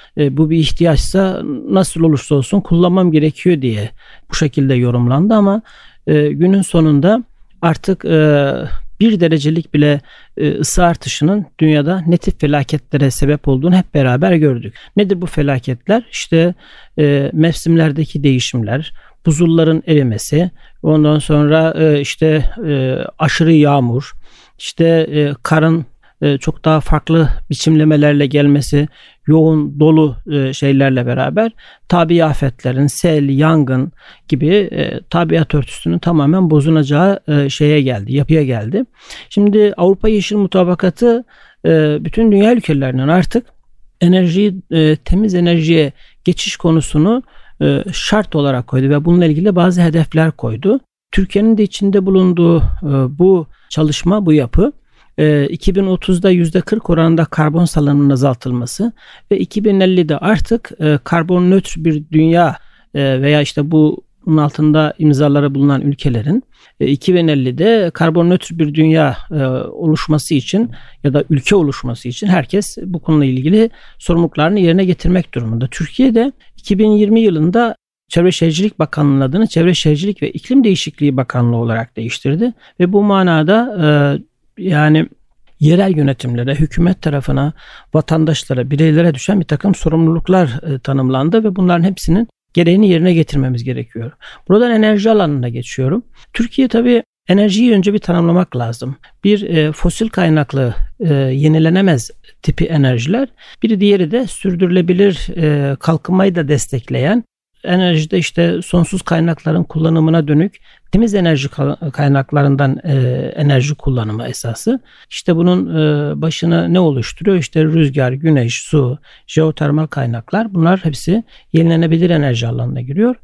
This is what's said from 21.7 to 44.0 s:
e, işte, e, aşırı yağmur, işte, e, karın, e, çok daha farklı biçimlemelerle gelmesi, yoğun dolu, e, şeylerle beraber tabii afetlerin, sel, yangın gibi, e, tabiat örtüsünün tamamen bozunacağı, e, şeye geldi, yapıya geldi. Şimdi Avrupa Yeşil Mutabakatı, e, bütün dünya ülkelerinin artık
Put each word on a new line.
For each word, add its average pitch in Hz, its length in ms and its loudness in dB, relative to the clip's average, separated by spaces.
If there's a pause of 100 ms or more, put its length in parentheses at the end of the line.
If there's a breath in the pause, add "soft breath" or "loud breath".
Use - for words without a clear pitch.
e, 151 220 2
işte, 151 440 0 (220)
e, 131 300 -2 (220)
aşırı 160 340 2
yağmur, 143 580 2 (480 soft breath)
işte, - 260 -2
e, 151 480 0 (100)
karın, 160 420 0 (360 soft breath)
e, 143 160 0
çok - 280 -6
daha 156 140 2
farklı 160 500 0 (200)
biçimlemelerle 151 760 2
gelmesi, 143 640 0 (400 soft breath)
yoğun 151 520 2
dolu, 156 360 4 (160)
e, 135 220 -2
şeylerle 135 520 0
beraber 139 460 -2 (380 loud breath)
tabii 170 340 2
afetlerin, 135 640 -2
sel, 151 420 0
yangın 139 640 0 (360 loud breath)
gibi, 147 200 -2
e, 190 520 -2 (100)
tabiat 165 460 0
örtüsünün 165 440 -4
tamamen 170 500 2
bozunacağı, 156 800 2
e, 143 220 0
şeye 147 320 0
geldi, 120 340 -4
yapıya 151 280 2
geldi. 127 420 -4 (440 loud breath)
Şimdi 208 480 2
Avrupa 190 320 2
Yeşil 208 260 0
Mutabakatı, 190 880 0 (420 soft breath)
e, 156 340 2
bütün 214 320 0
dünya 208 220 4
ülkelerinin 135 540 -2
artık 185 380 0 (560)